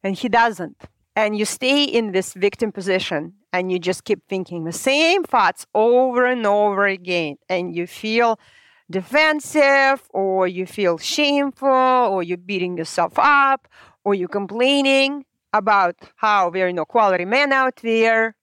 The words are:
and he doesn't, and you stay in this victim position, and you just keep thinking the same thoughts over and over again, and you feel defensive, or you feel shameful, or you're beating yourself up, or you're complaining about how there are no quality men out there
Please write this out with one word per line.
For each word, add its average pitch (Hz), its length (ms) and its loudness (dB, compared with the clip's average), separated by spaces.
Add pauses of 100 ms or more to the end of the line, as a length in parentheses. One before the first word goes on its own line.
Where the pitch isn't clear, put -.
and 196 180 -4
he 247 60 -4
doesn't, 220 500 0 (380)
and 214 220 0
you 214 60 0
stay 269 380 0 (160)
in 214 140 -4
this 185 200 -2 (140)
victim 208 240 -2
position, 185 640 -4 (180)
and 185 200 -2
you 180 60 -2 (120)
just - 140 -6
keep 196 240 -2
thinking 175 360 -8
the 165 160 -8 (100)
same 330 340 2
thoughts 202 500 0
over 247 500 2
and 247 220 0
over 202 400 2
again, 180 480 -4 (140)
and 180 260 -4
you 170 100 -4 (200)
feel 226 340 0 (600)
defensive, 277 1000 2 (120)
or 190 360 0
you 185 180 -4
feel 180 320 -2
shameful, 285 720 -2 (440)
or 185 100 -2
you're 175 300 -8
beating 180 260 -4
yourself 165 380 -4
up, 277 500 2 (380)
or 202 100 0
you're 180 280 -6
complaining 269 840 0 (280)
about 202 440 2 (200)
how 202 340 0
there 185 180 -2
are 180 40 -4
no 165 120 -4
quality 196 400 2
men 269 280 0
out 262 300 0
there 226 600 2